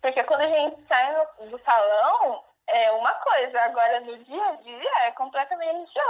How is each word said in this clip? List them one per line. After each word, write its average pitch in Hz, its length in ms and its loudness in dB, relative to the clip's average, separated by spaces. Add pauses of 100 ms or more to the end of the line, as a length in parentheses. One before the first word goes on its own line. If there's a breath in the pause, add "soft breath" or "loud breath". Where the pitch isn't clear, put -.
Porque 262 220 0
quando 294 180 2
a 311 60 0
gente 311 400 0
sai 262 260 2
no, 302 360 -4
do 247 140 -12
salão, 233 800 2 (220)
é 226 260 2
uma 226 220 0
coisa, 254 480 0
agora 233 380 0
no 240 180 -14
dia 262 300 -8
a 349 80 -2
dia 240 340 -8 (160)
é 233 60 -2
completamente 320 880 -6 (100)